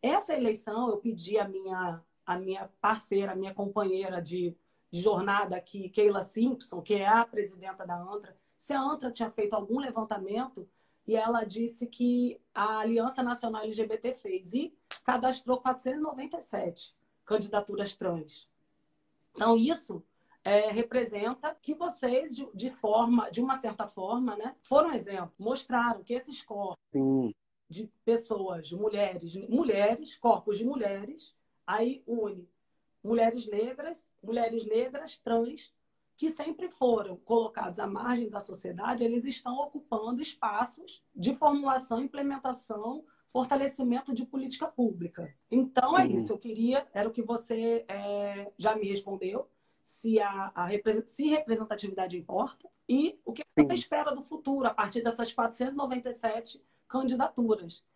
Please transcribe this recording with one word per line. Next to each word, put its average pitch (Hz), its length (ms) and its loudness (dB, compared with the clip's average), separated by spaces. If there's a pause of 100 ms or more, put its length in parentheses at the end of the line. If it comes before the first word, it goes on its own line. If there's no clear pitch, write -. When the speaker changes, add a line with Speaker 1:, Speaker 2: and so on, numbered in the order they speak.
Speaker 1:
Essa 320 320 2
eleição, 233 540 0
eu 226 100 0
pedi 202 400 0
à 196 100 2
minha, 185 540 -4 (220)
à 180 140 -2
minha 190 320 -6 (100)
parceira, 196 520 0
à 190 40 -4
minha 190 160 -4
companheira 190 680 -2
de, 175 340 -4 (340)
de 175 120 -6
jornada 196 520 2
aqui, 185 360 -10
Keila 202 320 4
Simpson, 220 580 -2
que 208 140 0
é 196 120 2
a 226 200 6
presidenta 190 600 -6
da 175 140 -4
antra, 202 340 -10 (220)
se - 160 -8
a 277 80 2
antra 277 300 -2
tinha 226 200 -4
feito 208 220 0
algum 214 280 0
levantamento, 214 840 -4 (400)
e 214 80 2
ela 226 300 2
disse 226 420 -4
que 247 540 2 (140)
a 214 240 0
Aliança 233 440 2
Nacional 233 420 -2
L 220 80 -4
G 220 140 0
B 220 120 -4
T 247 160 -4
fez, 185 400 -6
e 302 200 -2 (300)
cadastrou 254 560 2
quatrocentos 254 380 -2
e 302 40 -2
noventa 285 360 -6
e - 20 -8
sete - 560 -8 (300)
candidaturas 202 680 -2
trans. 165 540 -6 (840)
Então, 226 260 6
isso, 226 440 0 (400)
é, 208 280 6
representa 233 920 -2
que 302 140 -4
vocês, 285 600 0
de, 269 200 -10
de 240 160 -6
forma, 226 600 4
de 233 120 -2
uma 262 160 0
certa 208 280 -4
forma, 214 500 -2
né, 220 260 -6
foram 302 320 2
exemplo, 185 440 -6
mostraram 240 640 0
que 240 120 -6
esses 254 260 -8
corpos 202 380 -6 (120)
Speaker 2:
Sim. 135 440 2 (340)
Speaker 1:
de 175 220 -12 (120)
pessoas, 196 640 -2
de 165 80 -10
mulheres, 185 600 -2 (120)
mulheres, 233 680 2
corpos 208 400 2
de 220 80 -4
mulheres, 233 720 -4 (300)
aí 226 400 0
une 202 420 -4 (560)
mulheres 233 420 4
negras 254 600 -4 (140)
mulheres 226 440 -2
negras, 254 520 -2
trans, 233 540 -2 (440)
que 311 120 -2
sempre 320 400 -6
foram 214 480 2
colocadas 214 600 0
à 208 80 -4
margem 240 420 -2
da 202 120 -6
sociedade, 202 640 -4
eles 233 200 2
estão 254 340 -6
ocupando 247 600 -4
espaços - 840 -4 (100)
de 226 200 0
formulação, 269 680 2
implementação, 262 1040 -4 (280)
fortalecimento 262 800 0
de 240 140 -2
política 269 400 -6
pública. 175 600 -2 (220)
Então, 254 460 4
é 381 100 8
Speaker 2:
Sim. - 80 2
Speaker 1:
isso. 226 180 0
Eu 196 60 -2
queria, 233 540 0
era 208 160 0
o 226 40 -6
que 240 100 -4
você, 233 640 -2
é, 202 720 -6
já 220 160 2
me 208 140 -2
respondeu, 196 580 -4 (340)
se 220 400 2
a, 196 340 -2
a 175 120 -2
repre-, 214 400 0
se 294 220 -2
representatividade 208 920 0
importa 185 500 -4 (200)
e 294 360 2
o - 80 -8
que 220 140 -10
Speaker 2:
Sim. 302 200 6
Speaker 1:
você - 80 0
espera 294 400 0
do 277 80 -8
futuro, 269 440 -2
a 220 80 2
partir 214 280 0
dessas 233 300 -2
quatrocentos 247 420 0
e - 20 -4
noventa 254 320 -4
e 240 40 -6
sete 226 480 -4 (280)
candidaturas. 233 960 0 (120)